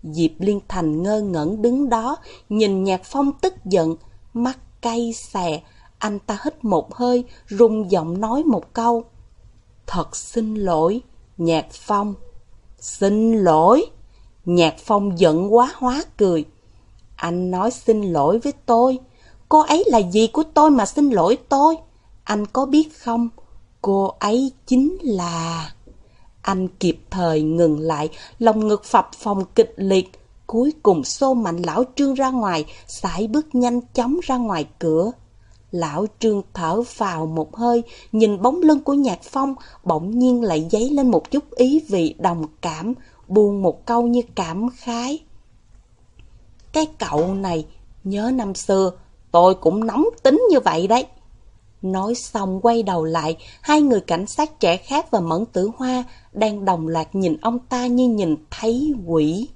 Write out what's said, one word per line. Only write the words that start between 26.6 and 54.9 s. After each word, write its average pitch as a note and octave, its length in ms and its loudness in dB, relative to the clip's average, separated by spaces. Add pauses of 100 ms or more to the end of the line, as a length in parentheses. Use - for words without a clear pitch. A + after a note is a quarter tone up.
kịp F3 320 -2 (120)
thời E3 300 0
ngừng D#3 380 2
lại, D#3 300 -2 (300)
lòng G#3+ 280 2
ngực G#3 160 0
phập - 300 2
phồng G3 320 -4 (100)
kịch - 220 4
liệt, F#3+ 340 0 (360)
cuối C4 260 0 (100)
cùng E3 200 4
xô C4 300 -2
mạnh F#3+ 280 -2
lão F3 220 -2 (120)
Trương C#4 180 0
ra C4 160 0
ngoài, F#3+ 360 -2 (220)
sải F#3+ 400 -6
bước D4 280 -4
nhanh A#3+ 260 2
chóng B3+ 420 -2
ra C4 140 -2
ngoài F#3+ 300 -4 (120)
cửa. E3+ 320 0 (600)
Lão E3+ 340 -4 (140)
Trương G#3+ 220 0 (120)
thở F3+ 340 -4
phào E3+ 380 -6
một D#3+ 300 -6
hơi, A#3+ 280 0 (280)
nhìn G#3+ 300 2
bóng C#4 200 2
lưng D4+ 220 4
của C#4 100 0
Nhạc C4 300 0
Phong, C4+ 320 -4 (280)
bỗng F3+ 360 -2
nhiên B3 240 2
lại E3 280 -2
dấy A3+ 180 0
lên C#4 220 2
một F3 200 0
chút D4 120 -2 (120)
ý C#4+ 340 4
vị E3+ 300 0
đồng E3+ 260 -2 (160)
cảm, E3+ 320 -6 (340)
buông G3+ 340 2
một - 240 -2
câu A#3 220 0
như A#3+ 140 2 (140)
cảm F#3+ 420 -4
khái. B3 420 -8 (1500)
"Cái D#4 120 0 (140)
cậu E3 340 -2
này, F3 320 -4 (380)
nhớ G3+ 300 -4
năm G3+ 220 -4
xưa, F#3+ 360 0 (400)
tôi F3+ 240 8
cũng G3+ 320 0
nóng A#3+ 180 0 (180)
tính G#4 280 4
như C#4 80 6
vậy E3+ 280 0
đấy." A#3 180 2 (760)
Nói F#3+ 340 -4
xong F#3+ 460 -6
quay A#3 220 2
đầu F3+ 200 -2
lại, D#3+ 340 -4 (240)
hai D4+ 200 2
người B3 200 4
cảnh F3 260 -4
sát - 320 -4
trẻ F3+ 180 2
khác D4 340 -4